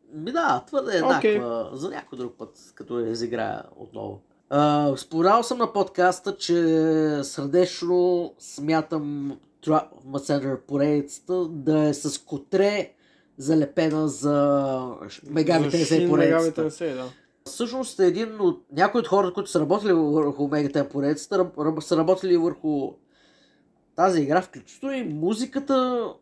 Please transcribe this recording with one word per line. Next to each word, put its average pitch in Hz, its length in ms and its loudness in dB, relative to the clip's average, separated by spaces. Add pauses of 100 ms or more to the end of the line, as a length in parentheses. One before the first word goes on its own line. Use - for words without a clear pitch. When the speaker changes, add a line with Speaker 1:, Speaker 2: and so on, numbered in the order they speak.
(140)
Speaker 1:
Ми 165 180 -10
да, 320 340 0
твърде 262 320 -2
е 160 60 2
Speaker 2:
Окей. 180 300 2
Speaker 1:
еднаква. 117 380 -4
За 147 180 -8
някой - 280 -14
друг 123 200 -10
път, - 360 -20
като - 240 -8
я 113 120 -2
изиграя 113 520 -4 (140)
отново. 104 440 -14 (300)
А, 147 460 2
споменал 190 460 2
съм 247 160 -4
на 226 140 0
подкаста, 185 640 0
че - 180 -2 (680)
сърдечно 175 1160 0
смятам 147 1000 -4 (260)
Trauma 156 540 -2
Center 139 420 -2
поредицата 147 880 -2
да 156 320 0
е 151 160 2
с 147 240 -6
котре 190 760 -2 (460)
залепена 156 720 0
за 139 720 0 (500)
Мегами 156 340 2
Speaker 2:
За 143 60 0
Speaker 1:
Тенсей 160 300 4
Speaker 2:
Shin 175 80 2
Speaker 1:
поредицата. 160 540 4
Speaker 2:
Megami 156 80 -2
Tensei, 151 240 -6
да. 127 100 -8 (400)
Speaker 1:
Всъщност 240 560 -8
един 208 400 2
от, 175 320 0
някой 202 280 2
от - 80 -6
хората, 190 260 2
които - 160 -6
са 160 100 2
работили 190 320 2
върху 147 560 2
Мега 147 200 0
Тен 143 200 0
поредицата, 147 500 -2
раб-, 180 180 0
раб-, 151 240 -2
са 165 160 0
работили 185 400 2
върху 151 560 -2 (1040)
тази 175 260 4
игра, 156 200 2
включително - 520 -10
и 254 100 -4
музиката 247 1000 -2 (160)